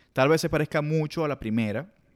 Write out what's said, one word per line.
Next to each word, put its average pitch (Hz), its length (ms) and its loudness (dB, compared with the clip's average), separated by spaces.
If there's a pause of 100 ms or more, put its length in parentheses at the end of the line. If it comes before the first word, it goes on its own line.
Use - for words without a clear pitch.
(120)
Tal 131 160 4
vez 156 140 4
se 170 80 -2
parezca 151 320 0
mucho 156 420 -2
a 151 60 0
la 135 100 -4
primera 113 540 -4 (220)